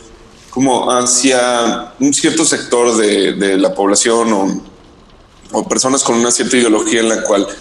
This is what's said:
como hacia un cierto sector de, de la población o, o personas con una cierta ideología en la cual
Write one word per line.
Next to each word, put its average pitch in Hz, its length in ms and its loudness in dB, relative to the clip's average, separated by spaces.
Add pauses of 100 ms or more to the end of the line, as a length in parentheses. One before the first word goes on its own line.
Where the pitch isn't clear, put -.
(500)
como 127 420 0
hacia 123 1080 0
un 139 140 2
cierto 160 320 0
sector 120 500 0
de, 101 380 2
de 95 240 0
la 92 160 2
población 113 600 2
o, 95 280 -2 (880)
o 107 160 -4
personas 131 360 -2
con 117 120 0
una 120 160 0
cierta 123 260 -2
ideología 113 440 2
en 113 80 0
la 107 140 -2
cual 98 240 0 (140)